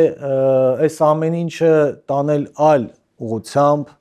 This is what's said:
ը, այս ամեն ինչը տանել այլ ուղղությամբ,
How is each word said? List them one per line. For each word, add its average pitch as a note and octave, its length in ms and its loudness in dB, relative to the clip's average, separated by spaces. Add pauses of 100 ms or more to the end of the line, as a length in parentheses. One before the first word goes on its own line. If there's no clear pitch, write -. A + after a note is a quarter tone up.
(160)
ը, C#3 220 -4 (400)
այս D3+ 240 -2
ամեն D#3+ 360 0
ինչը E3 320 -2 (340)
տանել C#3+ 520 -2
այլ D3 320 2 (320)
ուղղությամբ, C#3+ 800 -2